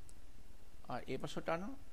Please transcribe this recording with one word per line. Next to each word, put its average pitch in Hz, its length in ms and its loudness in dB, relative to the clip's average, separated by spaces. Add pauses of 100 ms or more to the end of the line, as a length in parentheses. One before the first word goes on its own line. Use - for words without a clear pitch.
(920)
আর 123 80 0 (140)
এ - 80 2
পাশেও 160 260 0
টানো, 175 220 4 (240)